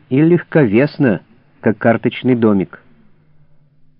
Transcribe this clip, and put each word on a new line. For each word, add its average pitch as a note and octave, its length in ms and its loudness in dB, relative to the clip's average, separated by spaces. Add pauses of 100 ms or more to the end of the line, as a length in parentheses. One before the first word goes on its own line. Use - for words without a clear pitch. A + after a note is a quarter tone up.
и B2+ 140 0
легковесна, C#3+ 960 0 (400)
как A#2 160 -2
карточный A#2+ 580 -2
домик. G#2+ 460 -2 (1200)